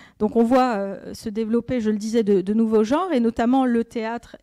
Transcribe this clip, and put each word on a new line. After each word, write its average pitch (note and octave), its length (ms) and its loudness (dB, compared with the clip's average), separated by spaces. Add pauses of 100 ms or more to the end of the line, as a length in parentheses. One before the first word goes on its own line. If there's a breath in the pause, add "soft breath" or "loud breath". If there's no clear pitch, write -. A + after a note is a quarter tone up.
(180 loud breath)
Donc A3 180 0
on A#3 80 6
voit, B3+ 320 4
euh, G3 380 -8
se - 160 -10
développer, A#3 500 -2
je G#3+ 80 -2
le G#3+ 80 0
disais, A3 260 0
de, G3 200 2
de F#3+ 100 -4
nouveaux A3 320 2
genres, D#4+ 300 0
et B3 60 2
notamment A#3+ 440 0
le A#3 180 0
théâtre A#3 600 -10